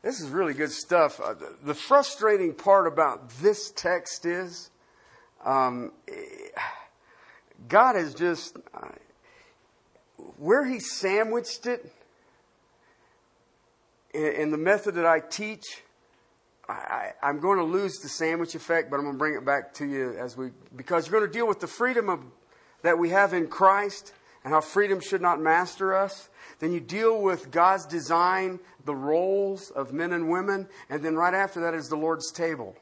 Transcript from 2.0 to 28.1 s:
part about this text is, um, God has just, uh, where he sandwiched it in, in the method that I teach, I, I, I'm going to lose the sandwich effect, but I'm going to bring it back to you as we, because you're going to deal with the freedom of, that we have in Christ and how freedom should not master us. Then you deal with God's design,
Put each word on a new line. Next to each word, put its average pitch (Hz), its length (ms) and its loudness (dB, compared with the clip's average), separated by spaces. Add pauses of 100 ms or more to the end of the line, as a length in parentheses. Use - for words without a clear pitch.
part 196 320 6
about 139 440 0 (100)
this 202 300 2
text 175 560 -4
is, 175 440 -6 (720)
um, 127 480 0 (1800)
God 220 280 6
has 156 180 -2
just, 170 420 -2 (160)
uh, - 160 -14 (1500)
where 220 280 2
he 254 160 -4
sandwiched 220 880 -2
it 240 260 -6 (2250)
in, 156 100 -2
in 151 260 0
the 151 60 -2
method 196 380 2
that 170 100 0
I 165 160 6
teach, - 640 -12 (840)
I, - 60 -10
I, - 400 -8 (100)
I'm 143 180 -2
going 190 180 2
to 170 60 2
lose 180 380 -2
the 147 60 -12
sandwich 165 460 -4
effect, 160 360 -2
but 139 60 -2
I'm 143 60 -2
going 143 140 -4
to - 20 -10
bring 151 160 0
it 131 100 -8
back 139 300 -2
to 147 120 -8
you 135 320 -4
as 123 200 -10
we, 131 120 -8 (240)
because 165 320 -2
you're 196 120 0
going 208 120 0
to 190 80 -6
deal 233 80 0
with 208 140 0
the 175 60 -6
freedom 240 420 0
of, 170 120 -2 (640)
that 165 160 4
we 170 120 2
have 190 240 4
in 170 140 0
Christ 196 680 2 (300)
and 143 100 -2
how 156 80 6
freedom 196 380 0
should 185 200 -2
not 175 200 2
master 170 540 2
us. 196 360 -2 (280)
Then 160 140 -4
you 170 80 -4
deal 214 400 0
with 185 300 0
God's 175 360 4
design, 175 760 0 (240)